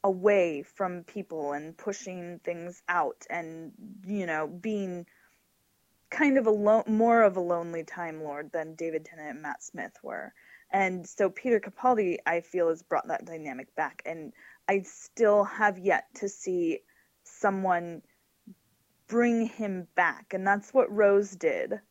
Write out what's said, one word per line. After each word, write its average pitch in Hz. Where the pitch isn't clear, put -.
away 185
from 180
people 156
and 156
pushing 180
things 175
out 165
and, 165
you 196
know, 156
being 180
kind 277
of 226
a 220
lo-, 214
more 226
of 190
a 185
lonely 170
Time 160
Lord 147
than 160
David 160
Tennant 156
and 151
Matt 147
Smith -
were. -
And 185
so 196
Peter 226
Capaldi, 208
I 170
feel, 170
has 165
brought -
that -
dynamic 147
back. -
And 160
I 196
still 208
have 202
yet 185
to 202
see 175
someone 180
bring 233
him 196
back. 170
And 190
that's 202
what 262
Rose 202
did 160